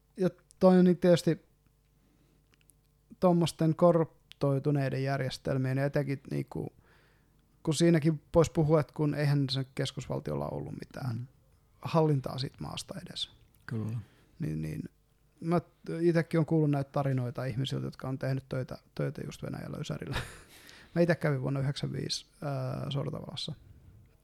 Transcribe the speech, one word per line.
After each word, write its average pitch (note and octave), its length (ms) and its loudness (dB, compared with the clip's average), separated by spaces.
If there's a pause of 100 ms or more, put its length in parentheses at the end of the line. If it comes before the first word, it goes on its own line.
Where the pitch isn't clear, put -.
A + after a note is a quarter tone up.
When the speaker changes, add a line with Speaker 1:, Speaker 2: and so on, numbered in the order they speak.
(160)
Speaker 1:
ja F3+ 140 2 (300)
toi F#3 180 10
on F3+ 60 10
niin F3+ 120 6
tietysti E3+ 500 4 (1700)
tommosten E3+ 540 2
korruptoituneiden C#3 1300 0
järjestelmien, C3 720 -2
ja C#3 60 0
etenkin C#3 360 -2 (100)
niinku, - 420 -6 (920)
kun D#3+ 120 0
siinäkin E3 480 4 (120)
voisi E3 180 6
puhua, D#3 280 2
että - 160 -4
kun D3 180 0
eihän C#3+ 360 0
se C3 240 -4
keskusvaltiolla C3 760 -6
ollut C#2+ 300 -8
mitään - 380 -8
Speaker 2:
Mm. A#2+ 100 -8 (560)
Speaker 1:
hallintaa D3+ 560 0
siitä - 220 -8
maasta - 340 -12 (120)
edes. - 240 -10 (360)
Speaker 2:
Kyllä. A2 320 -6 (400)
Speaker 1:
Niin, D#3 240 -4
niin - 200 -8 (580)
mä E3+ 200 0 (400)
itekin E3 400 4
on D3+ 60 2
kuullut D#3 240 2
näitä C#3 220 0
tarinoita B2+ 520 -2
ihmisiltä, C3 420 -4
jotka - 220 -10
on C3+ 100 -6
tehnyt C3 300 -4
töitä, C3 300 -6 (160)
töitä - 300 -6
just - 180 -12
Venäjällä - 380 -10
Ysärillä. - 360 -8 (400)
<laughs> - 380 -20
Mä E3+ 80 2
ite E3+ 120 6
kävin C#3+ 280 -2
vuonna C#3 180 -2
yhdeksänkymmentäviisi, - 680 -4 (160)
ää, C3 480 -6
Sortavalassa - 600 -6 (720)